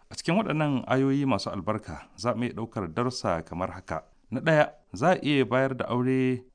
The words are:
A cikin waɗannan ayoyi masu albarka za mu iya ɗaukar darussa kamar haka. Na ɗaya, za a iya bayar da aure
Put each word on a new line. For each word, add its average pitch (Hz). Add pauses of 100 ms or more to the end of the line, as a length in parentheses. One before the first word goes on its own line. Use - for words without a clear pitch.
(100)
A -
cikin -
waɗannan 156
ayoyi 139
masu -
albarka 95
za 117
mu 117
iya 120
ɗaukar 107
darussa 113
kamar 90
haka. 90 (280)
Na 127
ɗaya, 156 (200)
za 147
a 170
iya 139
bayar 127
da 117
aure 127 (120)